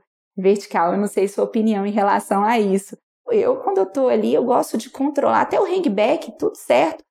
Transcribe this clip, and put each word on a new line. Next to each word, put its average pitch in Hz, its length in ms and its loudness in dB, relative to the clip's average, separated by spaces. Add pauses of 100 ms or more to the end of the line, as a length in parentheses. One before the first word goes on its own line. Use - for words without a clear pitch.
(380)
vertical. 190 560 0
Eu 196 40 -2
não 202 100 0
sei 196 200 -2
sua 202 160 -2
opinião 214 420 0
em 208 60 -4
relação 202 520 0
a 233 140 2
isso. 196 400 -2 (320)
Eu, - 280 2
quando 381 220 -2
eu 381 60 2
tô 269 220 0
ali, 226 260 0
eu 196 100 2
gosto 240 340 0
de - 120 -10
controlar 254 520 0
até - 180 -2
o 403 60 2
hangback, 294 760 -2
tudo - 160 -4
certo, 311 560 0